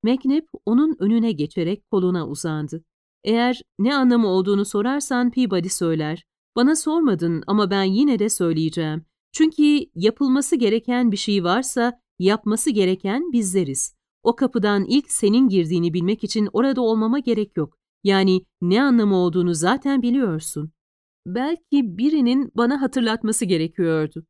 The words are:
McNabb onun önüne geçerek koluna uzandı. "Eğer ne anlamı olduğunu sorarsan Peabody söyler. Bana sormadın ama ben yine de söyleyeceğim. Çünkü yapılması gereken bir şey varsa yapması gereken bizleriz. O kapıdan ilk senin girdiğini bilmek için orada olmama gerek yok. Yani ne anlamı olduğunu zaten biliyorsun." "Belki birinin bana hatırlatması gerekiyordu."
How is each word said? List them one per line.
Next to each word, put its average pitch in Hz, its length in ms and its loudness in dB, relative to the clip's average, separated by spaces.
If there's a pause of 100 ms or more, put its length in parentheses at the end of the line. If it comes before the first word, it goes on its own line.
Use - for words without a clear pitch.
McNabb 262 440 -2 (180)
onun 277 340 2
önüne 220 320 0
geçerek 170 600 -6
koluna 180 360 0
uzandı. 156 560 -8 (400)
"Eğer 240 380 0 (180)
ne 247 160 2
anlamı 240 320 4
olduğunu 196 380 2
sorarsan 247 680 -2
Peabody 190 380 -2
söyler. 160 560 -2 (300)
Bana 262 200 4
sormadın 202 720 0
ama 202 240 0
ben 196 120 0
yine 220 360 2
de 208 100 0
söyleyeceğim. 160 760 -2 (260)
Çünkü 302 480 2 (160)
yapılması 262 600 0
gereken 233 560 0
bir 202 60 -2
şey 202 260 0
varsa 240 580 -2 (180)
yapması 214 500 0
gereken 202 600 0
bizleriz. 185 640 -2 (280)
O 233 120 2
kapıdan 208 500 0
ilk - 260 0
senin 233 360 2
girdiğini 170 460 0
bilmek 180 300 -2
için 208 300 -2
orada 262 280 2
olmama 226 380 0
gerek 214 380 -2
yok. 151 200 -6 (260)
Yani 190 420 2 (160)
ne 190 220 2
anlamı 233 320 4
olduğunu 175 400 2
zaten 254 460 0
biliyorsun." 180 680 -2 (540)
"Belki 247 720 -2
birinin 262 580 0
bana 254 260 0
hatırlatması 226 640 -2
gerekiyordu." 160 840 -2